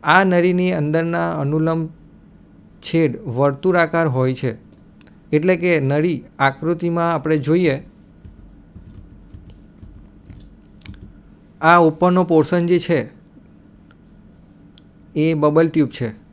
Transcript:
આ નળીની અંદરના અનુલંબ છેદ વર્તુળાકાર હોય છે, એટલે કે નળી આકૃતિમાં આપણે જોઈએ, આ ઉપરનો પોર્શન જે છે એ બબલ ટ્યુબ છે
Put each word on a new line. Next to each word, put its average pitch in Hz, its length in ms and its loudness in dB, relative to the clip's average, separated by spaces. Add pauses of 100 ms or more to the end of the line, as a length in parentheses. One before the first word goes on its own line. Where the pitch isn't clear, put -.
આ 175 200 4
નળીની 180 480 2
અંદરના 165 680 -2
અનુલંબ 156 480 -2 (920)
છેદ - 400 -2
વર્તુળાકાર 160 880 0
હોય 131 260 -2
છે, 127 240 -6 (720)
એટલે 165 240 2
કે 170 240 0
નળી 147 440 0 (160)
આકૃતિમાં 170 760 -2
આપણે 156 240 -2
જોઈએ, 151 460 0 (3750)
આ 165 160 6
ઉપરનો 175 460 2
પોર્શન 170 420 0
જે 175 140 2
છે 156 300 -2 (2000)
એ 156 180 0
બબલ 151 340 2
ટ્યુબ 151 220 0
છે - 440 -10